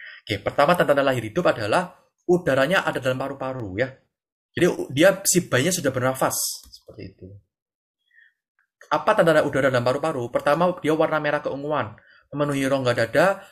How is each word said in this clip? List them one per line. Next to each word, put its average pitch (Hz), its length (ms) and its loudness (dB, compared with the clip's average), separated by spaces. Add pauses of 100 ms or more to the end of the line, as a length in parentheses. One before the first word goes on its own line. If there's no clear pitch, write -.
(260)
Oke, 104 160 -4
pertama 143 320 4
tanda-tanda 139 380 2
lahir 123 160 -2
hidup 170 180 -2
adalah 143 560 -2 (240)
udaranya 165 560 2
ada 151 160 -4
dalam 131 220 -4
paru-paru 131 580 -8
ya. 127 160 -2 (640)
Jadi 170 80 2
u-, - 240 -2
dia 180 320 4
si - 240 2
bayinya 131 240 0
sudah 143 240 -2
bernafas 131 400 -2 (320)
seperti - 480 -20
itu. 92 140 -20 (1600)
Apa 151 240 0
tanda-tanda 165 320 4
udara 139 240 0
dalam 123 160 0
paru-paru? 139 480 -2
Pertama, 160 480 2
dia 151 160 0
warna 156 240 0
merah 147 240 -2
keunguan, 139 480 -6 (400)
memenuhi 143 320 0
rongga 131 320 0
dada, 156 540 2